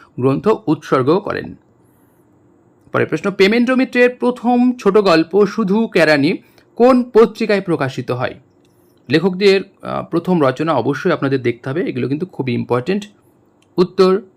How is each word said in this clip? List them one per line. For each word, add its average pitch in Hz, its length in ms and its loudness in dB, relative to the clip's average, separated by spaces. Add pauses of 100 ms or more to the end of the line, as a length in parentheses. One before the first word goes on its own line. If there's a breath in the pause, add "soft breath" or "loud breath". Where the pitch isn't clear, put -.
(180 loud breath)
গ্রন্থ 135 300 0 (180)
উৎসর্গ 151 520 0
করেন। - 360 -8 (1400)
পরের 120 140 0
প্রশ্ন, 160 240 -4
প্রেমেন্দ্র 226 460 2
মিত্রের 247 340 2
প্রথম 247 640 0
ছোট 202 260 0
গল্প 190 480 2
শুধু 214 400 -2
কেরানি 156 520 2 (380 soft breath)
কোন 247 340 4
পত্রিকায় 214 500 2
প্রকাশিত 139 500 -4
হয়? 123 240 -6 (760)
লেখকদের, 190 500 2 (220)
আহ, 135 200 -6
প্রথম 170 400 -2
রচনা 143 300 0
অবশ্যই 135 400 -2
আপনাদের 135 300 -2
দেখতে 120 280 -6
হবে, 143 180 -6
এগুলো 127 200 -6
কিন্তু 156 180 -4
খুবই 131 260 -6
ইম্পর্টেন্ট। 123 540 -4 (680)
উত্তর 185 460 2 (140)